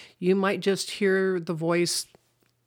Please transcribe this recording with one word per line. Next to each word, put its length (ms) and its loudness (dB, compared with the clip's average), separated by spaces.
you 160 2
might 260 0
just 300 -2
hear 480 0
the 140 -6
voice 540 0